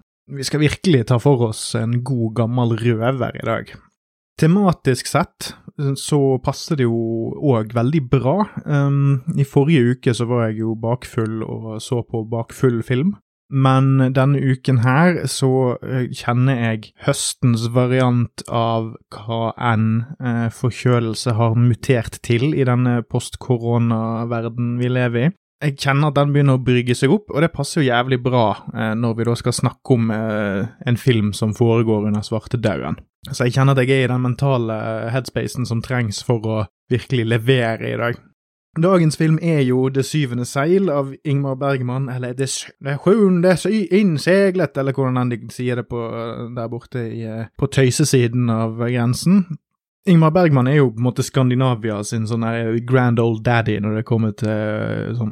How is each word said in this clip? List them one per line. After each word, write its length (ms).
Vi 160
skal 160
virkelig 480
ta 120
for 280
oss 260
en 300
god, 320
gammel 400
røver 560
i 40
dag. 280
Tematisk 680
sett, 460
så 460
passer 380
det 80
jo 500
også 380
veldig 240
bra. 300
Ehm, 560
i 80
forrige 480
uke 240
så 80
var 220
jeg 160
jo 100
bakfull 720
og 400
så 160
på 280
bakfull 520
film. 320
Men 640
denne 260
uken 400
her 480
så, 540
eh, 260
kjenner 480
jeg 360
høstens 640
variant 800
av 460
hva 420
enn, 520
eh, 300
forkjølelse 840
har 180
mutert 720
til 320
i 80
denne 400
post-korona-verden 1800
vi 100
lever 380
i. 40
Jeg 140
kjenner 320
at 60
den 180
begynner 240
å 80
brygge 300
seg 180
opp, 180
og 80
det 140
passer 280
jo 100
jævlig 320
bra, 280
eh, 220
når 200
vi 80
da 120
skal 180
snakke 380
om, 200
eh, 560
en 100
film 340
som 220
foregår 540
under 140
svartedauden. 760
Så 140
jeg 80
kjenner 180
at 160
jeg 20
er 140
i 80
den 100
mentale 920
headspacen 520
som 160
trengs 400
for 200
å 260
virkelig 340
levere 680
i 40
dag. 200
Dagens 400
film 260
er 200
jo 280
Det 140
syvende 420
seil 440
av 240
Ingmar 320
Bergman, 540
eller 240
Det 160
s-, 220
det 160
sjuende 560
sy-, 340
innseglet, 880
eller 140
hvordan 300
enn 80
de 80
sier 260
det 120
på, 160
eh, 500
der 140
borte 320
i, 240
eh, 220
på 120
tøysesiden 800
av 280
grensen. 800
Ingmar 260
Bergman 360
er 140
jo 100
på 80
en 60
måte 180
Skandinavia 800
sin 240
sånn 160
her 400
grand 400
old 220
daddy 340
når 220
det 40
kommer 300
til, 140
eh, 640
sånn 160